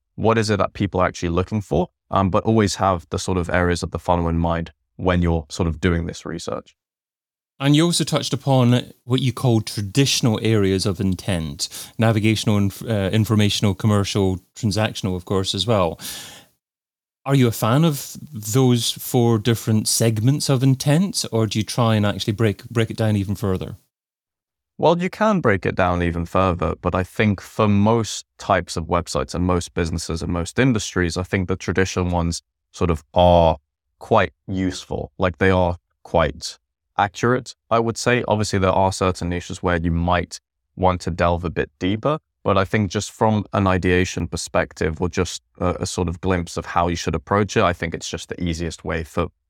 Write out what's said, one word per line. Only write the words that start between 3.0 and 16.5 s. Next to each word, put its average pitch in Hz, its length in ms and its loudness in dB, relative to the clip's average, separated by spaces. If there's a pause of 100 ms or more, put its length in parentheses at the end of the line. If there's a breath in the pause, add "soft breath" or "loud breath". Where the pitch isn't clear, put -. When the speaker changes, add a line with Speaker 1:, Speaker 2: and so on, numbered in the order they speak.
Speaker 1:
the 95 80 -6
sort 92 200 -2
of 87 120 -4
areas 87 320 0
of 87 80 -8
the 92 80 -8
funnel 87 300 0
in 82 100 0
mind 82 320 -2 (240)
when 90 280 0
you're 82 260 0
sort 87 200 -2
of 76 120 -6
doing 85 260 0
this - 180 -12
research. - 520 -10 (840)
Speaker 2:
And 143 160 4
you 160 80 4
also 170 180 2
touched 139 300 -2
upon 127 580 2 (140)
what 131 160 0
you 131 120 0
call 117 280 2
traditional 110 840 0
areas 98 420 2
of 98 160 -2
intent, 87 680 -4 (280 loud breath)
navigational, 110 640 2
inf-, 101 240 0
uh, 101 300 -2
informational, 107 600 2
commercial, 98 680 0 (160)
transactional, 101 580 -2
of 87 120 -8
course, 95 280 -2
as 95 100 -4
well. 92 360 0 (1200 loud breath)